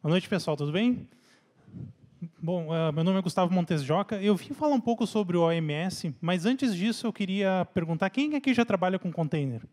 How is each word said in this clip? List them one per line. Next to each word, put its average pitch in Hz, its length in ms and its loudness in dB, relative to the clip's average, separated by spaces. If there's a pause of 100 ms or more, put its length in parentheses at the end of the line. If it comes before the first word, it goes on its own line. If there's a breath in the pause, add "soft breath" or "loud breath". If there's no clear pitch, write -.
Boa 151 80 -2
noite, 180 180 0
pessoal, 160 280 -2
tudo 147 160 -4
bem? 233 360 0 (1300 loud breath)
Bom, 165 320 -4
eh, 165 160 2
meu 160 140 0
nome 190 120 2
é 190 60 0
Gustavo 180 320 2
Montes 165 300 0
Joca. 190 360 0
Eu 202 140 4
vim 180 180 -6
falar 294 220 2
um 240 60 4
pouco 233 260 0
sobre 180 300 0
o 170 60 6
O 165 100 4
M 160 200 0
S, 165 480 -4
mas 170 240 0
antes 247 300 0
disso 214 320 -2
eu 208 60 -2
queria 190 600 0
perguntar, 170 380 0
quem 302 240 0
aqui 269 180 0
já 240 120 4
trabalha 185 340 2
com 175 140 -4
container? 139 500 -2 (100)